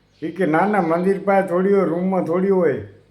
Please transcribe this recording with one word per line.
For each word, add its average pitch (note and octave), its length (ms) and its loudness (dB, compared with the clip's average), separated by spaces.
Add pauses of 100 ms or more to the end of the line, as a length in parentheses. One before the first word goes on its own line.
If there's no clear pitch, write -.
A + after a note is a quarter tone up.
(220)
ઈ D#3+ 100 -8
કે F3+ 140 -2
નાના F#3+ 340 2
મંદિર F3+ 440 0
પાસે G3 240 2
થોડી F#3 240 0
હોય, G3 120 4
રૂમમાં F3+ 400 -2
થોડી F#3 260 0
હોય E3 280 2 (320)